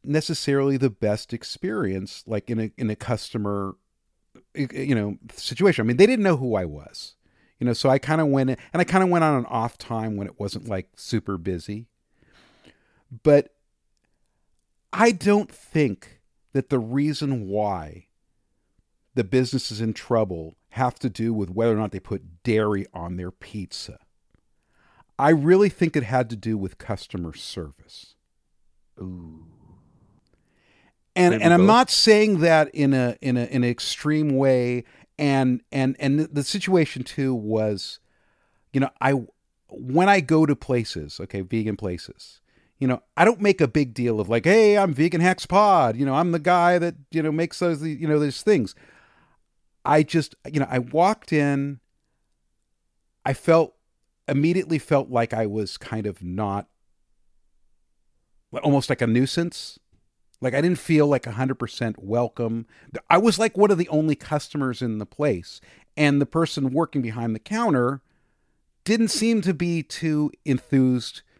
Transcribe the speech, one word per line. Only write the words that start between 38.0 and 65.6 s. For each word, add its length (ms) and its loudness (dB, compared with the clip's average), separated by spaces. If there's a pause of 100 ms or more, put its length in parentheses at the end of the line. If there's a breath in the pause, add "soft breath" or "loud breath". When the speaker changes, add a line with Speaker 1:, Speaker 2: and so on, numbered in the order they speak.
Speaker 1:
you 60 0
know, 120 0 (100)
I, 140 2 (540)
when 400 0
I 120 6
go 260 4
to 80 2
places, 640 -4
okay, 220 -8
vegan 360 -4
places, 640 -12 (380)
you 80 -2
know, 160 -2 (140)
I 80 6
don't 160 4
make 200 2
a 60 4
big 280 -2
deal 260 0
of, 80 -4
like, 160 0
"Hey, 340 6
I'm 160 2
Vegan 260 0
Hacks 260 0
Pod. 500 4
You 100 -2
know, 80 0
I'm 160 0
the 80 0
guy 400 2
that, 160 -2 (160)
you 100 -2
know, 120 -2
makes 260 -4
those, 240 -2
you 240 -6
know, 140 2
those 220 -4
things." 340 2 (1080 soft breath)
I 200 4
just, 320 -4 (120)
you 120 -2
know, 100 -2
I 80 -2
walked 540 0
in, 480 0 (1400)
I 80 0
felt, 420 2 (540)
immediately 500 0
felt 300 -2
like 240 -2
I 140 -2
was 300 -6
kind 300 -8
of 160 -10
not, 460 -6 (1900)
almost 280 2
like 120 -2
a 40 2
nuisance. 720 -2 (640)
Like, 140 -4
I 60 0
didn't 180 2
feel, 300 4
like, 180 0
a 60 -10
hundred 240 -4
percent 440 -8
welcome. 640 -4 (440 soft breath)
I 80 6
was, 220 4
like, 160 0
one 160 6
of 60 2
the 100 -2
only 260 0
customers 680 -6
in 160 -4
the 80 -10
place, 540 -4 (360 soft breath)